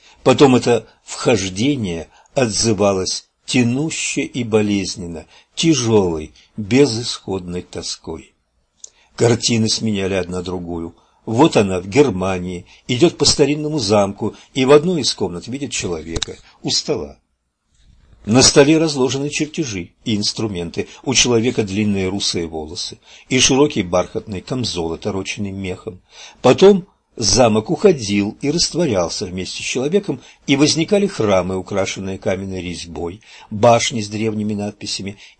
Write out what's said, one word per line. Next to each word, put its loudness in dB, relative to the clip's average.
Потом 6
это 2
вхождение -2
отзывалось 0
тянуще -2
и -6
болезненно, -2
тяжелой, 2
безысходной -2
тоской. -12
Картины 2
сменяли -2
одна -4
другую. -8
Вот 4
она 2
в -8
Германии, 0
идет 2
по 2
старинному 0
замку, 0
и 0
в 6
одной 4
из -2
комнат -6
видит -8
человека -8
у -4
стола. -4
На 4
столе 6
разложены 0
чертежи -6
и 0
инструменты. -4
У -2
человека 2
длинные -2
русые -4
волосы -12
и 0
широкий 2
бархатный -4
камзол, -6
отороченный -8
мехом. -10
Потом 6
замок 2
уходил 0
и -2
растворялся -2
вместе -8
с -8
человеком, -2
и 2
возникали 2
храмы, 0
украшенные -4
каменной -4
резьбой, -10
башни 2
с -6
древними -4
надписями -8